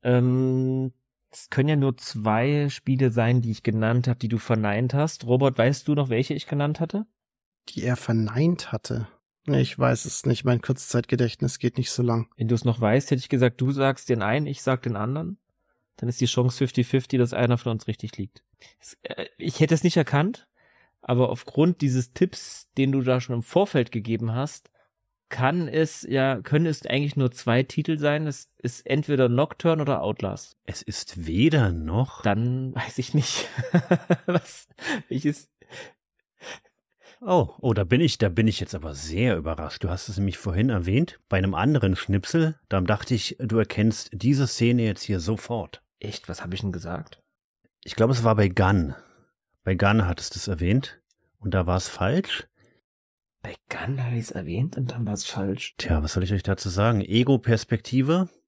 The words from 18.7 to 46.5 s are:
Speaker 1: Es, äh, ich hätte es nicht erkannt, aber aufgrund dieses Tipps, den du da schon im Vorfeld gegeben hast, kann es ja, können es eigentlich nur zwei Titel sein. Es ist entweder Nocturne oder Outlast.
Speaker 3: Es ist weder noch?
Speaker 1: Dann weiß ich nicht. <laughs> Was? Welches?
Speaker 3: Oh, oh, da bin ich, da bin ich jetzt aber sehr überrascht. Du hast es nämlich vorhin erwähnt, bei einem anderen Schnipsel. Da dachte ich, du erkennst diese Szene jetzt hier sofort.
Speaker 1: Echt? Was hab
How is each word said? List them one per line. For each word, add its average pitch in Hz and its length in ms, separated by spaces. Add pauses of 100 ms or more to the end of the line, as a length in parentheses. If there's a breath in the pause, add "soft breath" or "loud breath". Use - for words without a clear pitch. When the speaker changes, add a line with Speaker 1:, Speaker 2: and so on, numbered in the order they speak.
Speaker 1:
Es, - 240
äh, - 220 (120)
ich 160 220
hätte 156 140
es 156 100
nicht 175 140
erkannt, 160 500 (540 soft breath)
aber 127 280
aufgrund 156 520
dieses 127 320
Tipps, - 640
den 135 140
du 135 100
da 127 200
schon 123 140
im 117 80
Vorfeld 165 480
gegeben 113 420
hast, 135 360 (600)
kann 147 380
es 156 420
ja, 135 320
können 151 240
es 156 200
eigentlich 143 300
nur 127 160
zwei 123 320
Titel 156 360
sein. 147 280
Es - 300
ist - 300
entweder 139 420
Nocturne 156 520
oder 135 200
Outlast. 98 640
Speaker 3:
Es - 160
ist - 460
weder 117 440
noch? 85 520
Speaker 1:
Dann 123 520
weiß - 220
ich - 160
nicht. - 340 (400)
<laughs> - 380
Was? - 420 (400 loud breath)
Welches? 147 420 (1700 loud breath)
Speaker 3:
Oh, 180 280 (100)
oh, 120 140
da 101 100
bin 123 160
ich, 165 180
da 101 120
bin 110 180
ich 101 140
jetzt - 120
aber 78 220
sehr 87 400
überrascht. 80 480
Du 85 60
hast 92 180
es 98 100
nämlich 98 200
vorhin 104 320
erwähnt, 104 580
bei 98 100
einem 95 160
anderen 104 440
Schnipsel. 156 600 (120)
Da 95 100
dachte 104 340
ich, - 260
du 113 180
erkennst 107 560
diese 131 340
Szene 120 380
jetzt 101 180
hier 98 160
sofort. 107 640 (160)
Speaker 1:
Echt? - 300
Was 80 120
hab 87 120